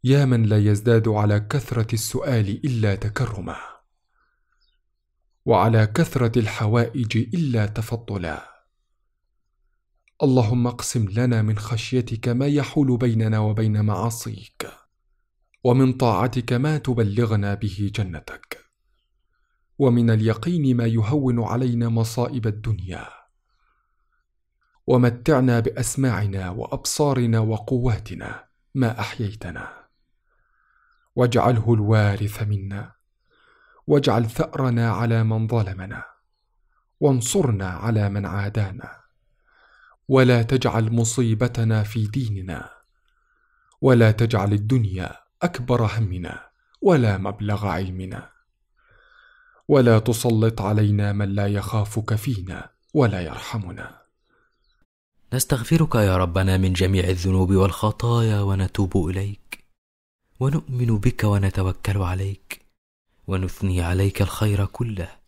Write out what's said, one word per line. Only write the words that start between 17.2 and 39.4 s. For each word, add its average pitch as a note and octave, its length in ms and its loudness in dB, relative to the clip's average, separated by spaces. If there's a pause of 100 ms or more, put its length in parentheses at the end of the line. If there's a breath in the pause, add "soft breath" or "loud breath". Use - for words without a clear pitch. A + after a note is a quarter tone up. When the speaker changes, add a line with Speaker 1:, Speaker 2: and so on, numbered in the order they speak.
Speaker 1:
به G2+ 420 -4
جنتك، - 680 -10 (1120)
ومن A#2+ 300 4
اليقين A#2+ 680 0
ما A#2 80 0
يهون A#2 580 0
علينا A#2 460 0
مصائب A#2 580 -2
الدنيا، G2 600 -6 (1800)
ومتعنا B2 720 2
بأسماعنا G#2 880 -2
وأبصارنا A#2+ 920 -2
وقواتنا A2 1040 -4 (300)
ما A#2 240 0
أحييتنا، - 760 -8 (1400)
واجعله A#2+ 580 2
الوارث G#2 680 0
منا، G2+ 480 -6 (960 soft breath)
واجعل A#2+ 420 2
ثأرنا A#2+ 600 0
على A2+ 320 0
من A2 240 0
ظلمنا، G2+ 560 -4 (960)
وانصرنا B2+ 680 0
على G2+ 400 -2
من G2+ 160 -4
عادانا، G2+ 760 -6 (1080 soft breath)